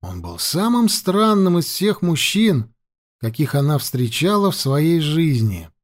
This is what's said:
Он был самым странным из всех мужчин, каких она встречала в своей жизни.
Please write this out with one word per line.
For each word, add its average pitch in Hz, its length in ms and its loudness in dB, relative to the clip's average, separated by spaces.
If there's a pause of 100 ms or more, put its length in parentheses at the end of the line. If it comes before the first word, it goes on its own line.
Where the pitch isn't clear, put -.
Он 90 200 -12
был 85 180 -12
самым 226 500 0
странным 190 680 2
из 160 60 -2
всех - 360 -2
мужчин, 175 720 0 (460)
каких 117 340 -4
она 143 240 2
встречала 160 720 0
в - 60 -4
своей 151 440 0
жизни. 131 720 0 (140)